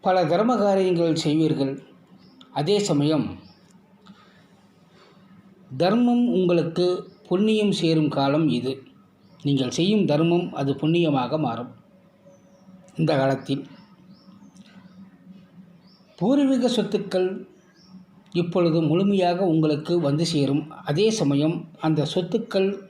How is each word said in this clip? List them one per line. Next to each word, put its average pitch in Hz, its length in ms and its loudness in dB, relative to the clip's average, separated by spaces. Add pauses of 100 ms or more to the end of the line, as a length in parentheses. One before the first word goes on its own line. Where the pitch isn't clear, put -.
பல 190 220 2
தர்ம 190 300 2
காரியங்கள் 185 640 2
செய்வீர்கள். 147 500 0 (800)
அதே 151 260 0
சமயம் 151 460 0 (2500)
தர்மம் 240 580 2
உங்களுக்கு 175 560 0 (380)
புண்ணியம் 208 500 2
சேரும் 160 360 2
காலம் 139 400 0
இது. 123 240 -2 (680)
நீங்கள் 135 360 -2
செய்யும் 196 320 2
தர்மம் 170 460 2
அது 139 220 -2
புண்ணியமாக 156 640 0
மாறும். 123 320 -4 (1200)
இந்த 160 220 0
காலத்தில் 135 460 -2 (2500)
பூர்வீக 262 520 2
சொத்துக்கள் 185 580 -2 (1080)
இப்பொழுது 170 460 0
முழுமையாக 180 640 0
உங்களுக்கு 156 540 0
வந்து 151 280 0
சேரும். 143 360 0 (200)
அதே 175 280 0
சமயம் 151 440 0 (240)
அந்த 156 260 0
சொத்துக்கள் 190 640 -2 (200)